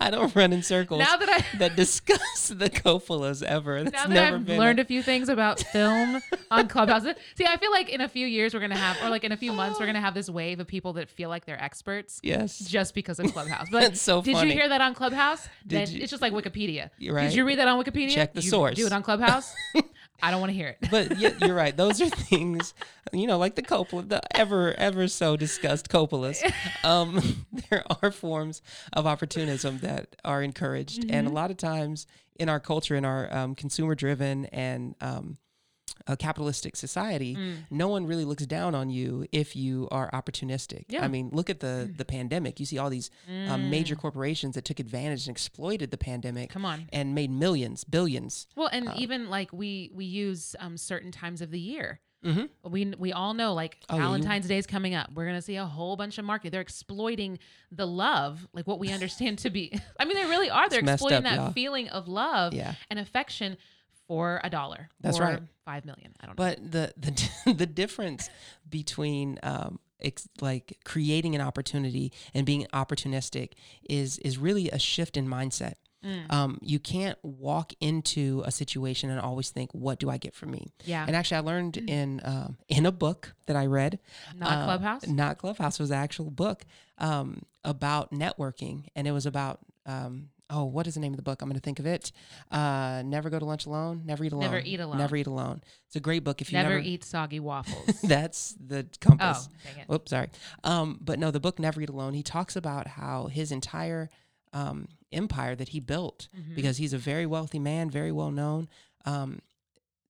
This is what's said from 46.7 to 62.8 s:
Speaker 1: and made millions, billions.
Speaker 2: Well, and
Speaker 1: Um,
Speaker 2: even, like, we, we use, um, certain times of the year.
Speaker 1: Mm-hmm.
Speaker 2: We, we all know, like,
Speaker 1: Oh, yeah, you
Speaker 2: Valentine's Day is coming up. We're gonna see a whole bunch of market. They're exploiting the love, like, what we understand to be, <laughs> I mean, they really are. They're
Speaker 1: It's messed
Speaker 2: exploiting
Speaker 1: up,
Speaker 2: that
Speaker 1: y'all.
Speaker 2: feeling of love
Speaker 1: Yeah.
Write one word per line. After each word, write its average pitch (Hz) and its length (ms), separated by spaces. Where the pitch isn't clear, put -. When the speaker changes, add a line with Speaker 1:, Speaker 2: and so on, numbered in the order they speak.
Speaker 1:
and 139 220
made 147 160
millions, 131 540
billions. 151 640
Speaker 2:
Well, 311 160
and 247 160
Speaker 1:
Um, - 80
Speaker 2:
even, 240 320
like, 190 240
we, 190 400
we 190 120
use, 185 560
um, 170 180
certain 180 320
times 170 320
of 160 80
the 170 100
year. 214 400
Speaker 1:
Mm-hmm. 175 220
Speaker 2:
We, 196 120
we 180 140
all 185 200
know, 226 220
like, 165 240
Speaker 1:
Oh, - 60
yeah, 160 80
you 170 60
Speaker 2:
Valentine's 196 400
Day 196 100
is 196 80
coming 190 260
up. 160 220
We're 165 120
gonna 175 160
see 202 120
a 190 120
whole 170 280
bunch 208 240
of 214 60
market. 208 260
They're 185 100
exploiting 202 800
the 180 160
love, 175 680
like, 175 140
what 190 140
we 190 100
understand 196 480
to 247 120
be, 180 200
<laughs> - 300
I 269 40
mean, 359 120
they 392 80
really 349 260
are. 311 180
They're 240 120
Speaker 1:
It's - 60
messed 277 160
Speaker 2:
exploiting 277 160
Speaker 1:
up, 254 60
Speaker 2:
that 233 120
Speaker 1:
y'all. 135 160
Speaker 2:
feeling 254 380
of 180 180
love 196 460
Speaker 1:
Yeah. - 200